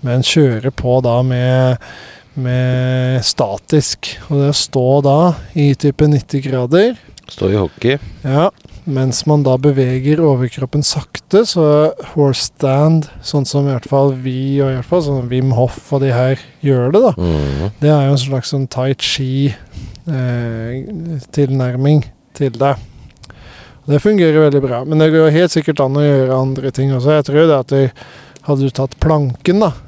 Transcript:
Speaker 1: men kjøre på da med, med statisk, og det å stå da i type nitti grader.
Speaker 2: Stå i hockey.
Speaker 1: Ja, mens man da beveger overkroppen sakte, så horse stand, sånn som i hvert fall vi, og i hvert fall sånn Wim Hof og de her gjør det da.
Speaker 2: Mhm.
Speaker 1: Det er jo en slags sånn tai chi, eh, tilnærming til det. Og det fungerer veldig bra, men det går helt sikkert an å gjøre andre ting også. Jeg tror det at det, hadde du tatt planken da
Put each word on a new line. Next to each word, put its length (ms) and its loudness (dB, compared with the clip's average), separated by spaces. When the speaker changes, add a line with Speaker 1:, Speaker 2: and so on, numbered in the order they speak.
Speaker 1:
men 200 -2
kjøre 500 0
på 300 0
da 200 0
med, 560 0
med 880 -2
statisk, 880 -2
og 100 0
det 120 2
å 60 0
stå 280 -2
da 140 4
i 200 2
type 340 0
nitti 340 0
grader. 540 0
Speaker 2:
Stå 220 -2
i 60 2
hockey. 420 0
Speaker 1:
Ja, 260 2
mens 420 -2
man 180 2
da 120 2
beveger 600 0
overkroppen 640 0
sakte, 640 -2
så 460 2
horse 360 0
stand, 580 0
sånn 240 -2
som 220 -2
i 40 -2
hvert 160 -6
fall 240 2
vi, 480 -4
og 100 0
i 60 -4
hvert 140 -8
fall 120 2
sånn 260 -4
Wim 240 0
Hof 400 -2
og 100 0
de 100 0
her 260 0
gjør 300 2
det 100 4
da. 140 4
Speaker 2:
Mhm. 540 -2
Speaker 1:
Det 100 2
er 160 4
jo 60 2
en 60 2
slags 340 -4
sånn 160 -4
tai 260 -2
chi, 600 -4
eh, 760 -6
tilnærming 680 0
til 160 -2
det. 240 0
Og 60 -12
det 140 2
fungerer 480 4
veldig 120 2
bra, 220 -4
men 140 0
det 140 4
går 180 4
helt 200 2
sikkert 300 -2
an 180 0
å 60 2
gjøre 360 2
andre 300 -4
ting 220 -2
også. 240 2
Jeg 80 2
tror 220 4
det 120 4
at 100 -4
det, 180 2
hadde 240 -2
du 40 0
tatt 280 -6
planken 640 0
da 100 0